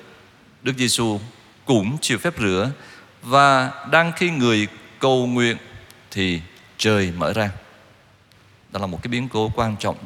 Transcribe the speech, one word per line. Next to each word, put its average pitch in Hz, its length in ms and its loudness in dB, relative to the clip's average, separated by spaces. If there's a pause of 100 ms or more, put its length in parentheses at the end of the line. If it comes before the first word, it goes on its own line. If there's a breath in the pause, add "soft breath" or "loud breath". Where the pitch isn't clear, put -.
(640)
Đức 131 160 -2
Giêsu 117 420 0 (440)
cũng 120 360 2
chịu 113 180 -2
phép - 200 -4
rửa, 101 320 0 (520 loud breath)
và 131 480 4 (200)
đang 165 220 4
khi 175 180 0
người 117 380 2 (300)
cầu 131 280 2
nguyện 120 300 2 (540)
thì 92 300 -2 (380)
trời 101 380 2
mở 82 160 -2
ra. 107 180 -2 (1200)
Đó 98 100 -6
là 101 60 -2
một 87 160 -6
cái 127 60 -8
biến 123 200 -4
cố 110 280 -2
quan 113 200 -2
trọng 98 300 -4